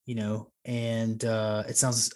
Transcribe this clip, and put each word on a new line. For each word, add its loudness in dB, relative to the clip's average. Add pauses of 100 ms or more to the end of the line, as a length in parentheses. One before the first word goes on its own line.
you -4
know, -2 (140)
and, 0
uh, 2
it -2
sounds, 2